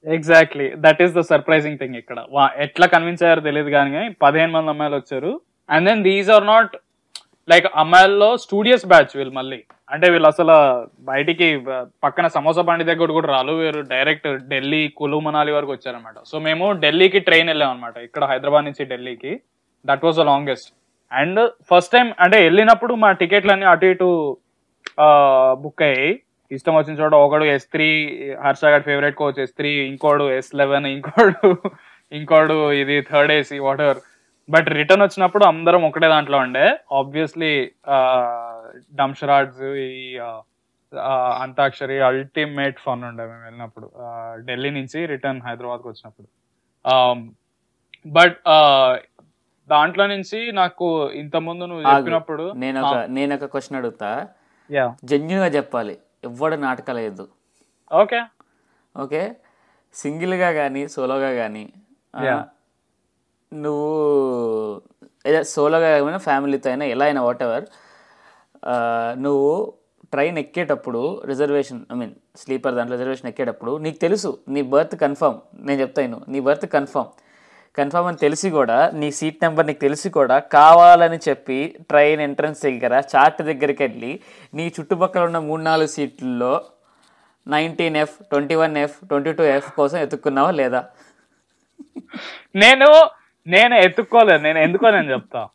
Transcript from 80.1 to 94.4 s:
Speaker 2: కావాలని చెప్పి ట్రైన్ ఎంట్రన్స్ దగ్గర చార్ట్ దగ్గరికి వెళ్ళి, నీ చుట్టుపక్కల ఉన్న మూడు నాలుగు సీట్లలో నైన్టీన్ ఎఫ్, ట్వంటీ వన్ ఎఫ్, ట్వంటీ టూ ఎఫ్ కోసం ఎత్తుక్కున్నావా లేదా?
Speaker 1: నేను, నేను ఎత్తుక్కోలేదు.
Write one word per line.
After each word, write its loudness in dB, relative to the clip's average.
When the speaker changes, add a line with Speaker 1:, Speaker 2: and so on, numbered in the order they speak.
Speaker 2:
కావాలని 8
చెప్పి -6
ట్రైన్ 2
ఎంట్రన్స్ -6
దగ్గర -2
చార్ట్ 4
దగ్గరికి -2
వెళ్ళి, -8
నీ -8
చుట్టుపక్కల -2
ఉన్న -2
మూడు -6
నాలుగు 0
సీట్లలో -6
నైన్టీన్ -4
ఎఫ్, -6
ట్వంటీ -4
వన్ -2
ఎఫ్, -6
ట్వంటీ -4
టూ -2
ఎఫ్ 0
కోసం -2
ఎత్తుక్కున్నావా -2
లేదా? -2
Speaker 1:
నేను, 8
నేను 4
ఎత్తుక్కోలేదు. 4